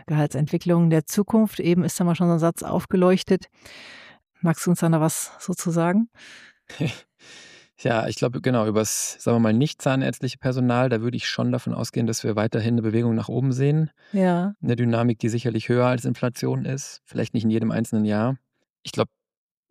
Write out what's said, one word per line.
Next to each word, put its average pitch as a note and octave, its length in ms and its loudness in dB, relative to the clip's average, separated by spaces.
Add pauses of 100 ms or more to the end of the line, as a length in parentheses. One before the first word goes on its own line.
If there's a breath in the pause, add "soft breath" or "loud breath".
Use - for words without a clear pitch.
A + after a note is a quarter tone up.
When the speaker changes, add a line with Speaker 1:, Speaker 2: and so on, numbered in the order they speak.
Speaker 1:
Gehaltsentwicklung E3 840 0
der D#3+ 160 2
Zukunft? G#3+ 540 0
Eben F3 240 2
ist - 160 -2
da F#3 40 0
mal E3+ 120 2
schon F3+ 120 2
so E3+ 60 4
ein E3 60 2
Satz E3 240 0
aufgeleuchtet. F#3 840 2 (960 loud breath)
Magst E3 260 0
du F3+ 60 2
uns F3 80 2
da E3+ 100 2
noch E3 100 4
was - 400 -2
so - 140 -6
zu - 160 -6
sagen? F3 400 2 (600 loud breath)
Speaker 2:
<laughs> D3 200 -2 (920 loud breath)
Ja, A#2 240 0
ich A2+ 80 -6
glaube, B2+ 260 -2
genau, A#2+ 260 2
übers, - 520 -2
sagen A#2+ 180 2
wir - 20 4
mal, A2 140 4
nicht C3+ 280 0
zahnärztliche C3 560 -2
Personal, B2+ 520 0
da A2+ 120 0
würde A#2 160 -4
ich - 100 -6
schon A#2+ 240 -2
davon A#2+ 220 -4
ausgehen, A#2 320 -4
dass A2+ 180 -4
wir A2 120 -2
weiterhin A2+ 400 0
eine A2+ 80 0
Bewegung A2+ 320 0
nach A2 120 -2
oben B2+ 260 -2
sehen. D3 360 2 (220 soft breath)
Speaker 1:
Ja. F#3 500 0
Speaker 2:
Eine B2 140 0
Dynamik, A#2 420 0
die A#2 120 -2
sicherlich A2+ 380 -2
höher B2 200 2
als B2 180 0
Inflation B2+ 600 -4
ist, C3+ 400 -8
vielleicht - 280 -6
nicht A2 100 -2
in A2 60 0
jedem A2 220 2
einzelnen A2 340 0
Jahr. G#2+ 320 0 (460)
Ich - 80 -12
glaube, A#2 180 -2 (600)